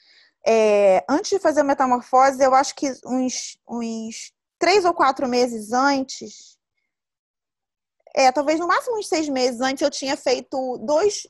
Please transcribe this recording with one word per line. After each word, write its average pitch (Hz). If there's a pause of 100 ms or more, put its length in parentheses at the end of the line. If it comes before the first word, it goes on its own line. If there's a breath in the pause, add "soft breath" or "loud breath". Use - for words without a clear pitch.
(460 soft breath)
É, 208
antes 311
de 392
fazer 311
a 285
metamorfose, 262
eu 262
acho 277
que 277 (120)
uns, 254 (100)
uns 226 (260)
três 359
ou 339
quatro 269
meses 240
antes, 262 (1600)
é, 262
talvez 302
no 349
máximo 480
uns 403
seis 320
meses 254
antes, 269
eu 294
tinha 277
feito 262
dois 311